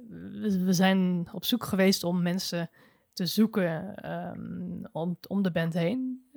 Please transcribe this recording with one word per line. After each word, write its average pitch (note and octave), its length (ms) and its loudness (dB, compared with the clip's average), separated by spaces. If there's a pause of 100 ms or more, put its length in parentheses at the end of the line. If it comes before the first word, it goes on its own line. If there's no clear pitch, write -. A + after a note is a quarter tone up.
we, G3 560 -2
we F#3+ 80 4
zijn F3+ 600 4
op F3+ 120 -10
zoek A#3+ 180 0
geweest F#3+ 400 4
om F3 180 0
mensen F3 500 -2 (420)
te F#3 120 -2
zoeken, F#3+ 680 2
ehm, - 960 -8
om, E3+ 360 -4
om G3 140 0
de F#3+ 100 2
band E3 220 0
heen. B3+ 640 -2